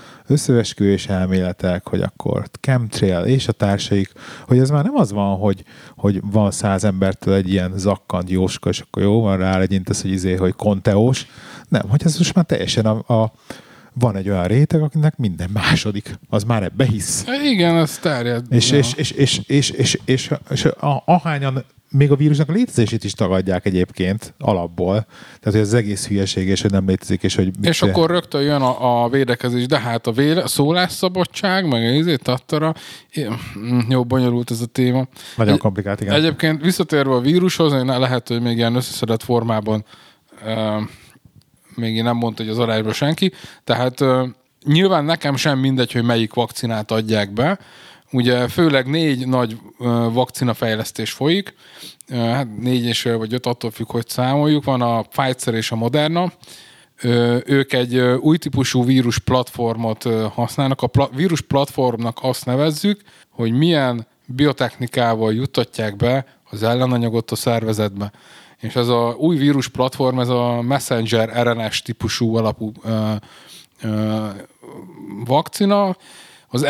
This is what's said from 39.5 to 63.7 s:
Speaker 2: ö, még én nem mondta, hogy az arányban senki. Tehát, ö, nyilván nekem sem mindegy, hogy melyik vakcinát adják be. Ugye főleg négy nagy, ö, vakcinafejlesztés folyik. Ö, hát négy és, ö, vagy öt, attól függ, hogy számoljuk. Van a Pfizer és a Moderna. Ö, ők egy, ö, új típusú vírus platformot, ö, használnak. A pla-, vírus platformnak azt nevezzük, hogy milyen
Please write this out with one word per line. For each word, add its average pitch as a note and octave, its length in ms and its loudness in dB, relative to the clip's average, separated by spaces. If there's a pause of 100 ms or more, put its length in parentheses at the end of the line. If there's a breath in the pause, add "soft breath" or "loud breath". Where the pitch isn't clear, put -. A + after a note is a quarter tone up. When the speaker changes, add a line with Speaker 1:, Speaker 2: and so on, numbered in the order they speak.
Speaker 2:
ö, A2 320 -2 (1000 loud breath)
még A2+ 200 -4
én A2+ 80 0
nem A#2+ 140 0
mondta, A2+ 260 -4
hogy A2 80 -6
az A2+ 80 -2
arányban A2 340 0
senki. E3 380 0 (320 loud breath)
Tehát, B2 380 -2
ö, B2+ 240 2 (400)
nyilván E3 400 4
nekem D3 300 -2
sem C3+ 240 0
mindegy, C3 320 0
hogy A#2+ 120 0
melyik A#2 300 0
vakcinát A2+ 580 -4
adják G#2+ 420 0
be. D3+ 260 -2 (520 loud breath)
Ugye B2 360 2
főleg C#3 400 2
négy C#3 400 0
nagy, B2 300 0 (220)
ö, A#2 320 0
vakcinafejlesztés A2+ 1000 -2
folyik. F3+ 420 -2 (560 loud breath)
Ö, B2+ 60 -8
hát A#2+ 320 -2 (120)
négy B2 260 0
és, A#2+ 200 -2
ö, A#2 120 0
vagy A2 160 -6
öt, B2 120 -4
attól B2 260 -4
függ, - 200 -10
hogy A#2 180 -4
számoljuk. C#3+ 540 2
Van C3 180 0
a A#2 200 0
Pfizer C3 520 -2
és A2 180 -4
a A#2 40 -4
Moderna. D3+ 560 0 (720 loud breath)
Ö, A#2+ 440 2
ők C3+ 280 0
egy, B2 220 0
ö, B2 200 4
új D#3 220 2
típusú C3 480 0
vírus B2 340 2
platformot, A#2 840 -2
ö, A2 280 0
használnak. C3 480 -2
A - 60 0
pla-, C#3 280 2
vírus D3 260 0
platformnak B2 800 -2
azt C3 240 -4
nevezzük, D3+ 560 0 (280 soft breath)
hogy A2+ 220 -4
milyen C3 560 0 (180)